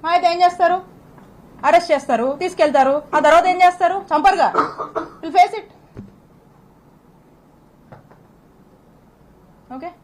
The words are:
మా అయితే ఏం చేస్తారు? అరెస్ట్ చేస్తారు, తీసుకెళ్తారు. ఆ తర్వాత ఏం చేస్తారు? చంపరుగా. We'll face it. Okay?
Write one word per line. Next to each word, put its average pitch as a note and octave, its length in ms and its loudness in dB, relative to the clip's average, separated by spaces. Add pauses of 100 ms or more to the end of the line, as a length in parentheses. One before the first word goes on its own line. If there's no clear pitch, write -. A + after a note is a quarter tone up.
మా E4 100 -6
అయితే F4+ 160 0
ఏం F4 140 -4
చేస్తారు? F4+ 320 2 (880)
అరెస్ట్ E4+ 260 2
చేస్తారు, B3+ 320 -2 (160)
తీసుకెళ్తారు. D4 540 0 (220)
ఆ - 100 2
తర్వాత E4 260 4
ఏం F4+ 120 -2
చేస్తారు? F4+ 320 0 (140)
చంపరుగా. D#4 380 2 (720)
We'll D#4 160 -12
face - 240 4
it. - 80 -20 (4000)
Okay? E4 160 -16 (100)